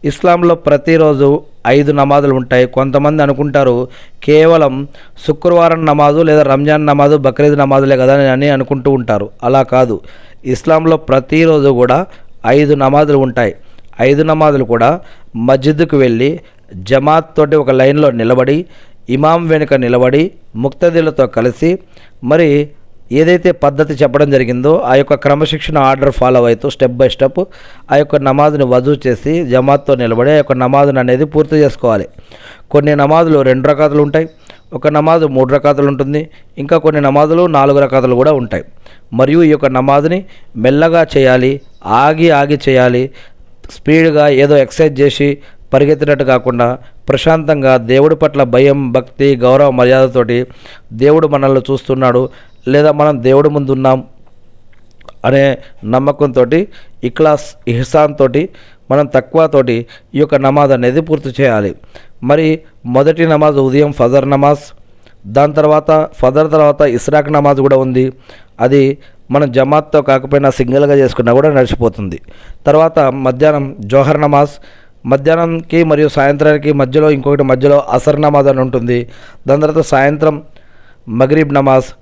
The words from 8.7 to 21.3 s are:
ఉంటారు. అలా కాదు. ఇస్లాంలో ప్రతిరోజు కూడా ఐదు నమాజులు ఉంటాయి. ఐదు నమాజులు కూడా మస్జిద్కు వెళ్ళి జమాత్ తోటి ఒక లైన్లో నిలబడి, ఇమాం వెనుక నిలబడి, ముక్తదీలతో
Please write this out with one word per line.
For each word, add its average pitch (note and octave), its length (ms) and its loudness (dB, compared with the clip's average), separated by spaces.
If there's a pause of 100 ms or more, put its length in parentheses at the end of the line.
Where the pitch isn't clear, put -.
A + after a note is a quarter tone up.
ఉంటారు. G#2+ 280 -4 (200)
అలా C3+ 160 2 (100)
కాదు. B2 240 0 (580)
ఇస్లాంలో D#3+ 400 0 (140)
ప్రతిరోజు D3 600 2 (120)
కూడా B2 180 2 (600)
ఐదు D3 140 2 (120)
నమాజులు C#3+ 420 2
ఉంటాయి. A#2 260 -4 (560)
ఐదు C#3+ 200 2
నమాజులు D3+ 440 0
కూడా A#2 160 2 (580)
మస్జిద్కు D3 560 0
వెళ్ళి B2 260 0 (600)
జమాత్ D3+ 380 0 (100)
తోటి D3+ 240 0
ఒక C3+ 180 -2
లైన్లో C#3+ 280 2 (120)
నిలబడి, B2+ 360 0 (600)
ఇమాం D#3 260 0 (100)
వెనుక D3+ 220 0 (100)
నిలబడి, B2+ 380 0 (420)
ముక్తదీలతో D#3 600 0 (100)